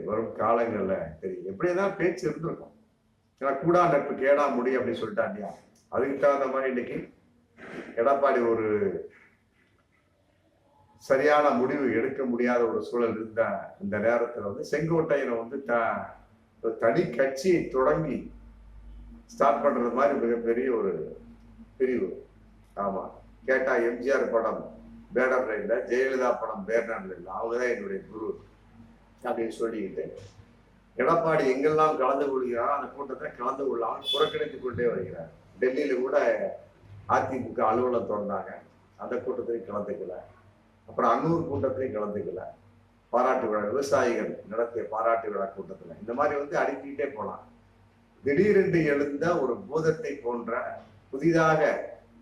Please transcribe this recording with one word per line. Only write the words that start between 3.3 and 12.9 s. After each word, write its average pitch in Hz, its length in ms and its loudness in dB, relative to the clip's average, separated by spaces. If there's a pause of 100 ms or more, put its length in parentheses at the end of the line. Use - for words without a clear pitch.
ஏன்னா 139 140 0 (100)
கூடா 175 200 6 (100)
நட்பு 127 200 0 (100)
கேடா 143 200 6 (120)
முடியும் 123 240 2
அப்படின்னு 110 240 -2
சொல்லிட்டா 107 260 -2
இல்லையா? 101 220 -8 (400)
அதுக்கு 135 320 0
தகுந்த 135 300 4
மாதிரி 131 200 0
இன்னைக்கு - 240 -4 (1040)
எடப்பாடி 127 400 4 (120)
ஒரு 110 120 0 (2500)
சரியான 147 380 6 (120)
முடிவு 131 260 2 (140)
எடுக்க 135 320 -2
முடியாத 120 380 2
ஒரு 107 180 -2
சூழல் 117 300 0